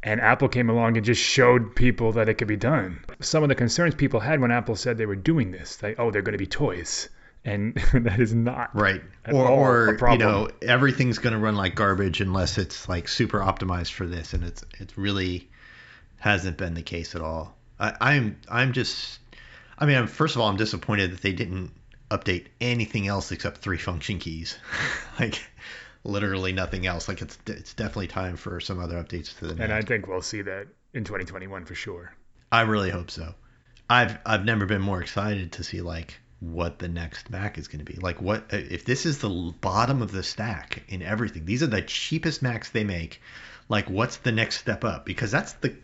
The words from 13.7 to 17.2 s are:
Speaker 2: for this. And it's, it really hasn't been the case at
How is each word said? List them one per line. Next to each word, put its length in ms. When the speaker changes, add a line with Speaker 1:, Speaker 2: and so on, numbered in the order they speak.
Speaker 2:
for 140
this. 260
And 120
it's, 200
it 160
really 540
hasn't 400
been 160
the 100
case 320
at 60